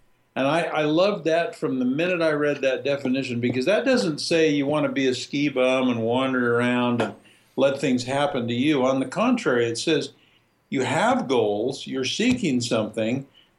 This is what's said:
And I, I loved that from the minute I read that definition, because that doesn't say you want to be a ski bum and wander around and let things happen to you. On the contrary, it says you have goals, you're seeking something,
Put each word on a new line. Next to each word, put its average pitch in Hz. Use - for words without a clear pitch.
And 131
I, 165
I 151
loved 170
that 165
from 135
the 127
minute 165
I 160
read 147
that 127
definition, 131
because 120
that 220
doesn't 202
say 160
you 143
want 147
to 127
be 135
a 127
ski 143
bum 127
and 117
wander 123
around 120
and 104
let 139
things 127
happen 135
to 117
you. 131
On 135
the 131
contrary, 170
it 117
says 151
you 135
have 190
goals, 107
you're 131
seeking 196
something, 117